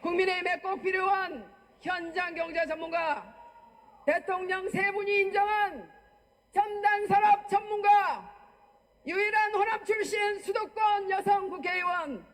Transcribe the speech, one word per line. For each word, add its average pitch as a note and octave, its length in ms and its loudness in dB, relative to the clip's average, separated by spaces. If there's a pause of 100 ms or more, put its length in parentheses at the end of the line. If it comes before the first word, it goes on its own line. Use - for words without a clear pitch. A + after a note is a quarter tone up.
국민의힘에 F4+ 560 0
꼭 F#4+ 240 -6
필요한 F#4 680 -2 (300)
현장 F4 520 -4
경제 E4 320 -2
전문가, D#4+ 720 -4 (720)
대통령 F#4 640 -2
세 G4 220 0
분이 G4+ 280 0
인정한 G4 720 0 (600)
첨단 G#4 560 0
산업 G4+ 400 4
전문가, G4+ 840 2 (720)
유일한 G#4 480 2
호남 G#4+ 300 0
출신 G#4 560 -2
수도권 G#4 680 0
여성 G4 400 0
국회의원 F4+ 840 -4